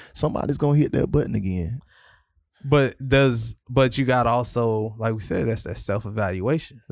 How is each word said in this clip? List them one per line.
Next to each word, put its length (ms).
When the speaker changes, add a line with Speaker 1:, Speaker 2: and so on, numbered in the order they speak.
Speaker 1:
somebody's 460
gonna 200
hit 140
that 200
button 240
again. 440
Speaker 2:
But 300
does, 480
but 300
you 60
gotta 260
also, 680
like 160
we 60
said, 260
that's 180
that 140
self-evaluation. 1000